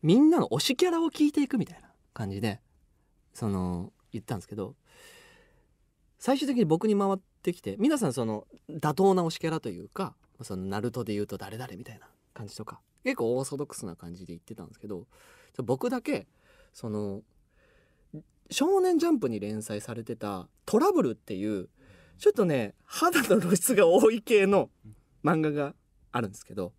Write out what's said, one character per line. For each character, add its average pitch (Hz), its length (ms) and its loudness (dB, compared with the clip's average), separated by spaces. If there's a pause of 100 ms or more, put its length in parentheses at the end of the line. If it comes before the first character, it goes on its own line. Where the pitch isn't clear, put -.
み 165 160 6
ん 302 100 8
な 320 120 6
の - 80 2
推 - 100 0
し - 180 0
キ 370 120 4
ャ - 20 2
ラ 339 120 0
を 320 80 0
聞 302 160 0
い 294 60 2
て - 80 0
い 277 60 2
く - 100 -2
み 202 100 0
た - 100 -20
い - 40 -20
な - 80 -20 (260)
感 101 160 -6
じ 98 100 -6
で、 104 200 -2 (720)
そ 117 160 -6
の、 90 440 -4 (180)
言 110 120 -10
っ - 20 -20
た - 100 -8
ん 98 40 -8
で 87 40 -12
す - 60 -20
け 104 80 -12
ど、 104 180 -8 (1400)
最 269 180 0
終 269 120 -4
的 262 80 0
に 240 80 4
僕 165 240 2
に 208 100 2
回 196 140 0
っ 190 80 -4 (220)
て 175 100 -2
き - 80 -10
て、 98 180 -8
皆 294 180 2
さ 226 120 0
ん 123 40 -2
そ 120 120 -2
の、 107 240 -6 (200)
妥 156 260 -4
当 190 200 4
な 185 80 2
推 165 80 0
し - 80 -10
キ - 80 -6
ャ 156 60 -2
ラ 160 80 -4
と - 80 -10
い 87 120 -10
う 98 80 -16
か、 - 280 -8 (260)
そ 101 140 -8
の、 92 100 -6
ナ 98 140 -4
ル 120 100 -4
ト 117 140 -6
で 107 80 -6
言 104 100 -2
う 104 60 -4
と 98 100 -10
誰 101 180 -14
々 120 200 -12
み 110 80 -16
た 120 80 -18
い 104 80 -20
な - 80 -20 (260)
感 104 140 -14
じ - 80 -18
と 107 80 -12
か、 - 160 -18 (240)
結 262 120 -2
構 120 200 0
オ 131 40 -2
ー 139 40 -4
ソ 139 120 -10
ド 139 100 -8
ッ - 20 -20
ク - 80 -16
ス 117 100 -12
な 85 80 -10
感 85 220 -16
じ 92 100 -18
で 87 60 -14
言 82 80 -14
っ - 20 -20
て 107 140 -18
た 98 80 -16
ん - 20 -18
で - 60 -20
す - 80 -20
け 104 80 -16
ど、 92 180 -10 (480)
ち - 60 -10
ょ、 - 20 -4
僕 131 280 -2
だ 254 120 -4
け、 262 240 -6 (460)
そ - 180 -12
の 104 320 -6 (1300)
「少 381 300 2
年 359 180 4
ジ 320 80 2
ャ 339 40 2
ン 277 100 2
プ」 139 80 -2
に 110 100 -4
連 107 240 -6
載 104 180 -6
さ 113 140 -10
れ 117 80 -10
て 110 140 -8
た 98 320 -6 (160)
「ト 214 160 2
ラ 370 100 4
ブ 320 140 4
ル」 127 80 2
っ - 20 -4
て - 220 -10
い 101 240 -2
う、 - 80 -12 (500)
ち - 100 4
ょ - 20 6
っ - 20 0
と - 140 2
ね、 131 280 0 (100)
肌 339 380 0
の 202 180 4
露 175 140 2
出 202 220 2
が 185 100 8
多 196 240 8
い 226 120 -4
系 208 240 4
の 190 240 4 (520)
漫 156 180 4
画 151 120 0
が 143 220 -4 (380)
あ 120 100 0
る 104 60 -4
ん - 20 -8
で 101 80 -18
す - 80 -20
け - 80 -20
ど 92 240 -6